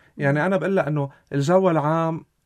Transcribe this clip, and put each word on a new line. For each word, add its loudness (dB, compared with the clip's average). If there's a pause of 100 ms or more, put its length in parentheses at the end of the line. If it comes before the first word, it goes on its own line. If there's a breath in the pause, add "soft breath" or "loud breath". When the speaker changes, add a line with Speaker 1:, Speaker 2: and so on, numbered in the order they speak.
(180 soft breath)
Speaker 1:
يعني 0
Speaker 2:
مم. 0
Speaker 1:
أنا 0
بقول -2
لها 0
إنه -2 (240 loud breath)
الجو 2
العام -2 (200)